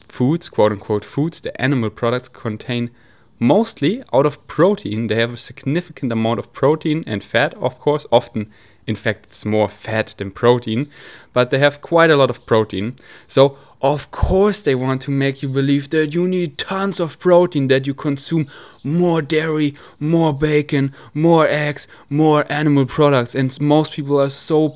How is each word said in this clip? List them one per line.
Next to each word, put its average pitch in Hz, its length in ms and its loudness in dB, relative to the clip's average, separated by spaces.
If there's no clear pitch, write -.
foods, 143 420 -2
quote 107 220 2
unquote 104 340 -4
foods, 160 360 -6
the - 200 -12
animal 127 300 -2
products 123 380 -4
contain 120 640 -8
mostly 185 720 0
out 139 140 4
of - 200 -6
protein. 117 640 0
They 107 80 -2
have 117 160 0
a 120 40 -12
significant - 760 -6
amount 113 260 0
of - 140 -10
protein 156 560 0
and 104 160 -6
fat, 135 300 -2
of - 260 -6
course, 147 320 -2
often, 117 360 0
in 110 80 -4
fact, - 320 -6
it's - 180 -16
more 107 240 0
fat - 500 -6
than 98 120 -10
protein, 120 580 0
but 123 180 0
they 135 80 0
have 143 220 0
quite 165 300 4
a 151 60 4
lot 135 140 4
of - 160 -14
protein. 110 500 0
So, 139 320 2
of 139 280 -2
course, 196 500 2
they 139 140 0
want 131 280 -2
to - 80 -6
make 135 320 -2
you 139 60 -6
believe 139 400 0
that 156 240 -2
you 175 160 0
need 180 300 -4
tons 190 420 -6
of 160 180 -6
protein, 175 500 2
that 135 180 2
you 139 80 -4
consume 143 520 -4
more 165 380 0
dairy, 156 520 -2
more 160 360 2
bacon, 147 600 0
more 160 340 4
eggs, 147 400 -4
more 151 420 4
animal 147 320 2
products. 135 500 2
And 131 240 -2
most 151 340 2
people 143 280 0
are 139 80 2
so 156 480 0